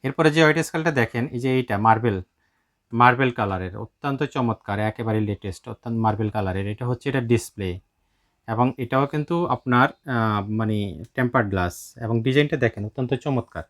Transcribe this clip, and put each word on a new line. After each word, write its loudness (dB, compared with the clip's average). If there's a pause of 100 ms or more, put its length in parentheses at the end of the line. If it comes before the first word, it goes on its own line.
এরপরে 4
যে 6
ওয়েট 6
স্কেলটা -2
দেখেন, 0
এই -6
যে 0
এইটা 0
মার্বেল, 4 (720)
মার্বেল 4
কালারের, -4
অত্যন্ত -6
চমৎকার, -2
একেবারে -2
লেটেস্ট, -4
অত্যন্ত -6
মার্বেল 0
কালারের। -2
এটা -6
হচ্ছে -4
এটা 0
ডিসপ্লে -2 (680)
এবং 0
এটাও 0
কিন্তু -2
আপনার, 2
আহ, -2
মানে -4 (120)
টেম্পারড 0
গ্লাস -4
এবং 0
ডিজাইনটা 2
দেখেন 0
অত্যন্ত -4
চমৎকার -4